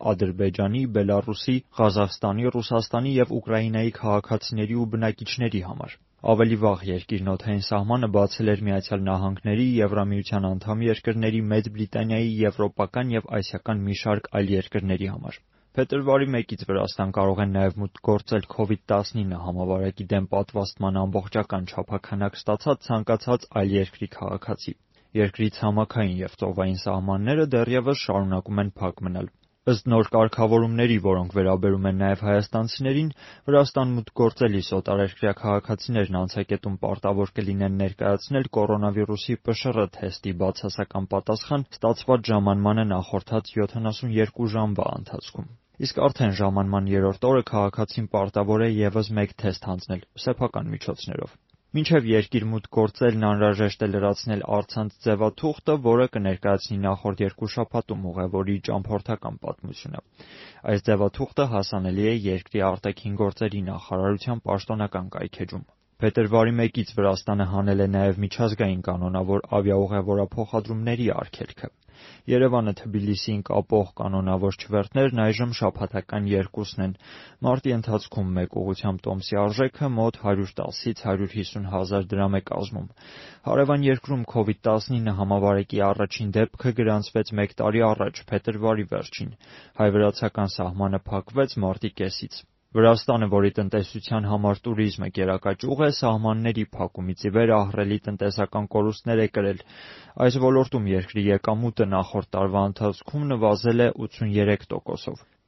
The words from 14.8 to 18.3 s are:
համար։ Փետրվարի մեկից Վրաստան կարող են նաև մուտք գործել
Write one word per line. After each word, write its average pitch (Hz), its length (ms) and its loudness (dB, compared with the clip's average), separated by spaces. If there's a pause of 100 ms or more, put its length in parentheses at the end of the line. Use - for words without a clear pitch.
համար։ - 300 -10 (360)
Փետրվարի 135 540 2
մեկից 117 360 -4
Վրաստան 98 480 -2
կարող 98 280 2
են 101 120 0
նաև 98 240 2
մուտք 101 260 -8
գործել 104 460 0